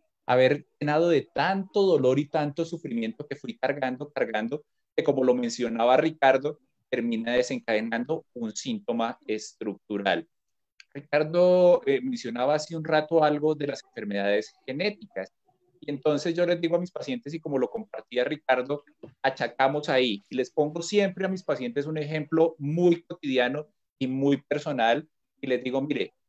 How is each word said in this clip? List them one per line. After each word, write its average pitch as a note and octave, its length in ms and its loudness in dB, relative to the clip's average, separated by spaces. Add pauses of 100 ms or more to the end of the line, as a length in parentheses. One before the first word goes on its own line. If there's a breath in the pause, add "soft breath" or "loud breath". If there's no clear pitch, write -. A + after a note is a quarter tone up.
(260)
haber C3 400 4 (140)
llenado D3+ 300 2
de D3+ 240 2
tanto G3 500 0
dolor C#3 340 4
y D3 100 -2
tanto D3+ 380 -2
sufrimiento A#2 600 -8
que C3+ 80 -8
fui A#2 220 -14
cargando, C3 540 -4
cargando, A#2 520 -4 (320)
que C#3+ 80 0
como C3+ 200 2
lo B2 120 4
mencionaba A#2+ 640 2
Ricardo, D3 640 2 (300)
termina A#2 440 -2
desencadenando A#2+ 1000 -2
un A2+ 220 -8
síntoma A#2 720 -4
estructural. G2+ 1000 -4 (680)
Ricardo, F3 920 4
eh, C3+ 160 2
mencionaba B2 540 -2
hace D3+ 200 -4
un E3 80 -6
rato D#3 400 2
algo D3 320 2
de C#3+ 120 -4
las C3+ 160 -6
enfermedades G2+ 720 -2 (120)
genéticas. D#3+ 640 -8 (500)
Y D3 100 -8
entonces D3 420 -2
yo F3 120 0
les F3 160 0
digo E3+ 160 0
a - 20 2
mis F3+ 120 -6
pacientes, C3+ 420 -8
y D#3+ 60 -8
como D3 180 -4
lo B2 120 0
compartía A#2+ 540 -6
Ricardo, C#3 600 -2 (380)
achacamos C3+ 680 0
ahí. B2+ 400 0
Y B2+ 60 -10
les B2+ 160 -2
pongo D#3 300 -2
siempre F#3+ 440 0
a F#3 40 0
mis F#3 140 -6
pacientes C3 420 -4
un D#3 120 -6
ejemplo D#3+ 640 0
muy E3+ 440 2
cotidiano C#3 640 -2 (320)
y C3 80 -2
muy C3+ 300 2
personal. C#3 680 0 (340)
Y C#3 60 -10
les B2+ 160 0
digo, C3 180 -2
"Mire, C3+ 320 -4 (160)